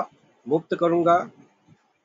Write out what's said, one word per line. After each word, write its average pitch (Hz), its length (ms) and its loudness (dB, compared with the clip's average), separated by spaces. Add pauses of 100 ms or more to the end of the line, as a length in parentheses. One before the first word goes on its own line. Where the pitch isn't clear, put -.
(480)
मुफ्त 160 280 -4
करूंगा। 170 420 2 (880)